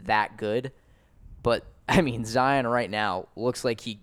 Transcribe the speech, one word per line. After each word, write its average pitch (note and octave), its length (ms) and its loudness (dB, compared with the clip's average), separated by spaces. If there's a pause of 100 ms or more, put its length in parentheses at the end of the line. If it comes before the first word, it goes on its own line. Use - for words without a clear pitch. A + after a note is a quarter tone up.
that G#2+ 300 2
good. A2 360 -2 (680)
But, A#2 220 0 (120)
<laughs> - 120 -16
I F#3 140 6
mean, A#2+ 240 -2
Zion B2+ 400 2
right A#2 240 0
now G2+ 460 -2
looks A#2+ 280 -2
like A#2 160 0
he A2 220 -12